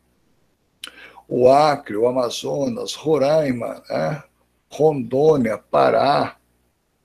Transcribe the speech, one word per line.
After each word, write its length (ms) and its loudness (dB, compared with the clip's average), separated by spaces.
o 220 4
Acre, 460 2
o 120 0
Amazonas, 840 -6
Roraima, 960 -2
né? 340 -4
Rondônia, 880 0
Pará, 800 0